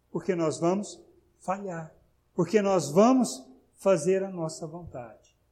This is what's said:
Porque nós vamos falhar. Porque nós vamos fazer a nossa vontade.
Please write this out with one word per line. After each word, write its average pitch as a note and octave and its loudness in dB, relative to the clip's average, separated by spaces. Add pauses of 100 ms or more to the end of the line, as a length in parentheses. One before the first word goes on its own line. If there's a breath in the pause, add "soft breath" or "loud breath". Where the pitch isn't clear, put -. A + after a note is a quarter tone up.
(100)
Porque F3+ -4
nós D#3+ -2
vamos F#3 -2 (380)
falhar. F#3 -8 (400)
Porque F#3 2
nós F#3 0
vamos A#3+ 4 (280)
fazer F#3+ 2
a F#3+ -10
nossa E3 -8
vontade. D3 -16 (160)